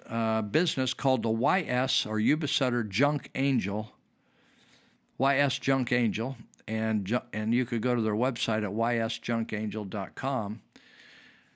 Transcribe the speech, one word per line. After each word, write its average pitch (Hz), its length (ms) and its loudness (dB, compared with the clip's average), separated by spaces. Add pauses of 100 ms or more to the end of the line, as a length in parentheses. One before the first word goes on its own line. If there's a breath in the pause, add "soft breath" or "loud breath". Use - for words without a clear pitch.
uh, 113 340 0
business 131 540 0
called 131 260 2
the 110 80 0
Y 135 320 2
S, 123 460 0
or 107 120 -2
Yuba 139 280 2
Sutter 123 360 0
Junk 127 520 0
Angel, 110 600 -2 (1200 soft breath)
Y 135 180 4
S 139 220 2
Junk 135 320 2
Angel, 120 460 0 (280)
and 110 380 0
ju-, 110 160 0 (140)
and 110 200 -2
you 123 120 2
could 117 160 -2
go 123 120 0
to 120 80 2
their 110 140 0
website 117 480 0
at 95 80 -2
Y 113 240 0
S 113 220 -2
junk 117 340 -4
angel 107 320 -4
dot 98 320 -6
com. 113 460 -4 (960 loud breath)